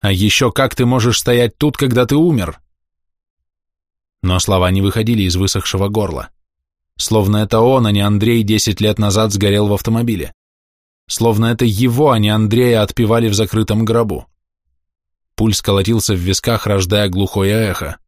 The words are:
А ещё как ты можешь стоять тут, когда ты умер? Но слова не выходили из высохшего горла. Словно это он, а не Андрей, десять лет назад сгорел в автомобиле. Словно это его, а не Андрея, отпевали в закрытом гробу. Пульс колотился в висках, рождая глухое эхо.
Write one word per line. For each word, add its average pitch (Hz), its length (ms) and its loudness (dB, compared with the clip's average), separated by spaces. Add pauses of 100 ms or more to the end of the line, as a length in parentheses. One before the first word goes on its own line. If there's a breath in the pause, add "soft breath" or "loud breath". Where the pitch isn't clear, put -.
А 101 100 0
ещё 101 400 2
как 135 240 -2
ты 127 100 0
можешь 120 340 0
стоять 120 380 0
тут, 147 200 0
когда 127 280 0
ты 135 100 0
умер? 143 440 0 (1600)
Но 90 180 0
слова 92 320 0
не 95 100 0
выходили 107 420 0
из 90 120 -2
высохшего 98 540 -2
горла. 101 400 -4 (680)
Словно 104 400 2
это 107 240 0
он, 123 260 4
а 104 40 2
не 101 100 2
Андрей, 107 420 2
десять 104 380 0
лет 107 180 0
назад 107 320 0
сгорел 101 360 0
в 101 60 0
автомобиле. 113 600 -2 (760)
Словно 113 400 0
это 120 180 0
его, 120 460 2
а 117 80 2
не 104 100 2
Андрея, 110 540 2
отпевали 113 440 0
в 104 60 0
закрытом 110 500 0
гробу. 110 440 -2 (1080)
Пульс 110 260 0
колотился 104 520 0
в 92 60 -2
висках, 98 480 -2
рождая 101 420 0
глухое 98 420 -2
эхо. 104 460 -4 (100)